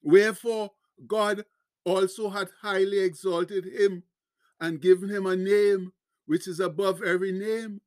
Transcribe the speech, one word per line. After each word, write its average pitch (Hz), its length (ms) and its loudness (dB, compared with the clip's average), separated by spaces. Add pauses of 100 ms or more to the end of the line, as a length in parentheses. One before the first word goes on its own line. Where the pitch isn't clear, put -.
Wherefore 208 680 2 (340)
God 208 380 0 (400)
also 190 460 0
hath 196 200 -6 (100)
highly 196 380 0
exalted 185 680 -2
him 185 400 0 (560)
and 165 200 -6
given 185 280 4
him 202 180 -4
a 185 100 0
name 196 560 2 (340)
which 156 200 -2
is 175 140 -8
above 190 420 -2
every 185 300 0
name 214 540 -6